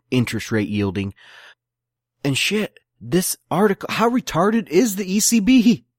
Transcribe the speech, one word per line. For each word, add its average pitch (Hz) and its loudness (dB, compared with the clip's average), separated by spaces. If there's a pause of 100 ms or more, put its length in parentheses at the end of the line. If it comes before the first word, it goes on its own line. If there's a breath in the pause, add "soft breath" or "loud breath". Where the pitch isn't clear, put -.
(100)
interest 120 -2
rate 107 -2
yielding. 101 -4 (1080 loud breath)
And 139 -2
shit, - -4 (220)
this 143 -4 (120)
article, 196 0
how 233 0
retarded 214 -2
is 196 2
the 190 -6
E 202 0
C 226 2
B? 233 4 (120)